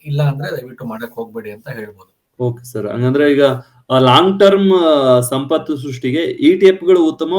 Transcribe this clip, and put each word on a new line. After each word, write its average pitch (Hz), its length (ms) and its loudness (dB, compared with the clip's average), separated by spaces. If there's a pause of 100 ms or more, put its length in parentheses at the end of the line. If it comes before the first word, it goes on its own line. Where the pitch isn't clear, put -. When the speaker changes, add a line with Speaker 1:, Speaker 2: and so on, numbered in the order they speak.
Speaker 1:
ಇಲ್ಲ 147 180 -4
ಅಂದ್ರೆ 135 380 -4
ದಯವಿಟ್ಟು 120 240 -16
ಮಾಡಕ್ 113 260 -12
ಹೋಗ್ಬೇಡಿ 107 400 -12
ಅಂತ 107 180 -18
ಹೇಳ್ಬೋದು. 107 680 -18
Speaker 2:
ಓಕೆ 123 340 -8
ಸರ್, 107 140 -8
ಹಂಗಂದ್ರೆ 135 440 0
ಈಗ, 143 120 2 (480)
ಆ, 131 80 2
ಲಾಂಗ್ 160 400 4
ಟರ್ಮ್, 196 340 4
ಆ, 147 460 4
ಸಂಪತ್ತು 143 580 -4
ಸೃಷ್ಟಿಗೆ 131 460 -6
ಇ 165 360 2
ಟಿ 202 60 4
ಎಫ್ 190 200 2
ಗಳು 180 180 4
ಉತ್ತಮ 160 360 -4